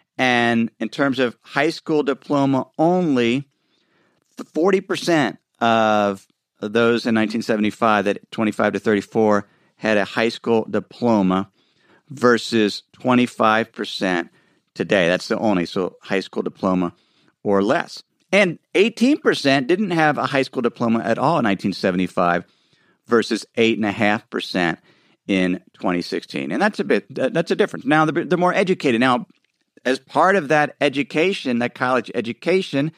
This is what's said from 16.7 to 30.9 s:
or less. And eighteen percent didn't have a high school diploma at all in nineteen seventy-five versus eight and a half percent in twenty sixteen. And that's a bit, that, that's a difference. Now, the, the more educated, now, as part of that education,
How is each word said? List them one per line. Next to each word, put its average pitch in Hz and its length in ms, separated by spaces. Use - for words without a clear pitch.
or 98 200
less. 127 400
And 190 280
eighteen 226 440
percent 139 480
didn't 185 240
have 156 280
a 123 80
high 135 160
school 131 200
diploma 113 380
at 107 180
all 151 200
in 127 60
nineteen 98 280
seventy-five 90 720
versus 110 380
eight 113 200
and 107 100
a 101 60
half 104 380
percent - 480
in 92 340
twenty 90 300
sixteen. 73 500
And 117 100
that's 208 180
a 196 40
bit, - 300
that, 127 200
that's 170 160
a 190 60
difference. 180 280
Now, 151 200
the, 156 200
the 175 120
more 180 180
educated, 170 460
now, 127 260
as 131 140
part 185 380
of 156 120
that 147 320
education, 143 800